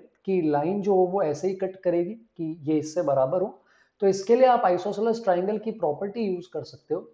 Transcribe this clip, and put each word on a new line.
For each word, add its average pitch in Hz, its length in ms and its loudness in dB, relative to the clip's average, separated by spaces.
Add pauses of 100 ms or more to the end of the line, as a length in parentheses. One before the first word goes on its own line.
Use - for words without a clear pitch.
(240)
कि 190 180 0
line 156 400 0
जो 196 120 2
हो 180 100 6
वो 185 180 0
ऐसे 151 260 -2
ही 190 60 -2
cut 190 220 -6
करेगी 175 380 -2
कि 165 480 -10
ये 151 160 0
इससे 156 240 -2
बराबर 143 380 2
हो? 208 180 -4 (440)
तो 196 40 2
इसके 196 300 4
लिए 262 100 8
आप 240 180 4
isosceles 202 600 0
triangle 190 340 0
की 220 140 -6
property 202 520 -4
use 180 280 -4
कर 147 120 -8
सकते - 300 -8
हो। 185 60 -2 (140)